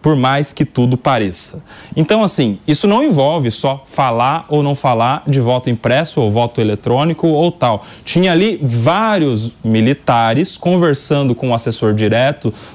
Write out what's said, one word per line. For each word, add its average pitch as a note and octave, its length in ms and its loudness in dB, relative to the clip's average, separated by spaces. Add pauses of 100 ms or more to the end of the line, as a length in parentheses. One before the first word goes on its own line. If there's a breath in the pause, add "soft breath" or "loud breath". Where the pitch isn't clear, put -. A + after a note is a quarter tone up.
por D3+ 140 2
mais C3+ 360 0
que - 120 -2
tudo B2+ 320 0
pareça." A#2+ 680 -2 (340 loud breath)
Então, G#3 280 2
assim, B2 420 0
isso D3+ 220 2
não A3 140 4
envolve D3+ 500 2
só C3+ 340 -4
falar C3 640 0
ou D3+ 120 2
não C#3+ 140 0
falar B2+ 500 0
de C#3 160 0
voto B2 300 0
impresso B2+ 500 -2
ou A2+ 80 2
voto A#2 320 -2
eletrônico B2+ 680 0
ou D#3+ 240 2
tal. A#2+ 320 -2 (200 loud breath)
Tinha F3+ 280 2
ali F#3+ 280 2
vários C#3 920 0 (100)
militares A#2 920 0
conversando D3+ 760 0
com B2 180 -4
o A#2+ 40 2
assessor A2+ 400 -2
direto A2+ 580 0 (220 loud breath)